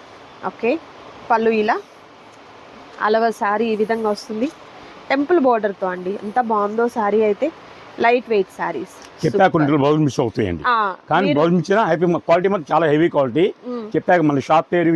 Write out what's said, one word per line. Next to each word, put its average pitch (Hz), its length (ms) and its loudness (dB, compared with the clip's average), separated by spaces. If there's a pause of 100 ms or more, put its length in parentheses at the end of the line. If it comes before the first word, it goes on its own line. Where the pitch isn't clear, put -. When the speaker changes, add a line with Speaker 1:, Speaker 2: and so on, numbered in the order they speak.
(520)
Speaker 1:
ఓకే, 233 220 -2 (580)
పళ్ళు 226 220 2 (100)
ఇలా 226 140 0 (1300)
all 214 140 2
over 226 100 2 (120)
శారీ 214 300 0
ఈ - 100 0
విధంగా 220 320 -2
వస్తుంది, 220 340 -6 (600)
టెంపుల్ 285 380 2
బోర్డర్‌తో 208 480 0
అండి. 180 180 -6 (120)
ఎంత 214 140 -2 (140)
బాగుందో 214 340 0 (120)
శారీ 208 300 0
అయితే, 254 200 -2 (560)
లైట్ 240 260 2
వెయిట్ 196 260 0
శారీస్. 170 360 -8 (300)
Speaker 2:
చెప్పా, 156 140 0
Speaker 1:
సూపర్. 190 160 4
Speaker 2:
కొన్ని 156 160 2
రోజులు 147 140 2
బ్లౌజ్ 151 220 2
మిస్ 135 180 -2
అవుతాయండి. 101 400 -2 (100)
Speaker 1:
ఆ, 208 220 -2 (140)
Speaker 2:
కానీ 175 180 2
Speaker 1:
మీరు 294 100 0
Speaker 2:
బ్లౌజ్ 170 180 2
మిస్ 185 160 -2
అయినా 196 180 2
హ్యాపీ, 165 160 2 (220)
క్వాలిటీ 175 260 2
మాత్రం 175 200 -6
చాలా 160 180 2
హెవీ 156 240 4
క్వాలిటీ. 139 300 2 (260)
Speaker 1:
మ్మ్. 233 240 -10
Speaker 2:
చెప్పాక 175 340 2
మళ్ళీ 139 200 0
షాప్ 160 240 2
పేరు 170 220 2